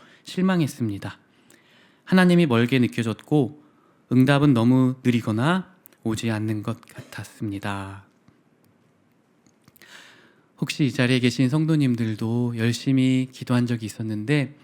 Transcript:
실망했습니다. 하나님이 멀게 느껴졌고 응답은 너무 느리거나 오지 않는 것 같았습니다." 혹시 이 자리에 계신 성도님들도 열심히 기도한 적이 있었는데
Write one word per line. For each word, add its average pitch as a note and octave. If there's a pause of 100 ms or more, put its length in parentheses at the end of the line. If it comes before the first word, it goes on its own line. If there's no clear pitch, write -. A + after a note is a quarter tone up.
(260)
실망했습니다. C#3 (840)
하나님이 F3+
멀게 A#2+
느껴졌고 A#2+ (480)
응답은 C#3
너무 B2+ (100)
느리거나 B2 (300)
오지 A2+
않는 G#2+
것 G#2+
같았습니다." G2+ (2500)
혹시 D3+
이 B2
자리에 B2+
계신 B2
성도님들도 A#2+
열심히 C3
기도한 B2
적이 A#2
있었는데 A2+ (100)